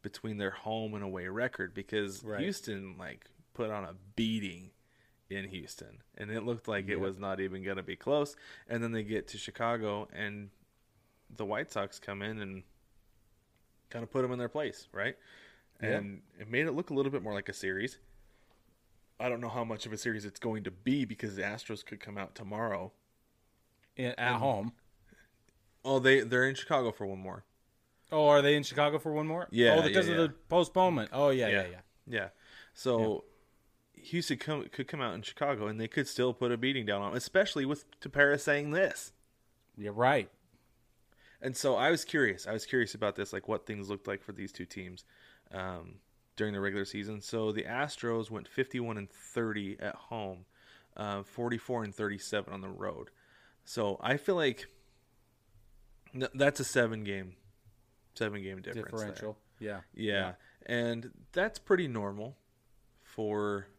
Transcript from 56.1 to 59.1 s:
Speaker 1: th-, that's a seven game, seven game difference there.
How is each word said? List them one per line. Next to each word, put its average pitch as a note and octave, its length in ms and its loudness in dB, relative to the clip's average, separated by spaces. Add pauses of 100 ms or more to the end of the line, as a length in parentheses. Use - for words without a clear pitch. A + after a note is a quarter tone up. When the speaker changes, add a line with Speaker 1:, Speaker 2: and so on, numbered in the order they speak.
Speaker 1:
th-, B2+ 220 -2
that's C#3 260 4
a C3 40 0
seven A2+ 400 2
game, F#2+ 320 -6 (800)
seven G#2 280 -2
game F#2+ 200 -8
difference A2 280 -8
there. G#2+ 200 -6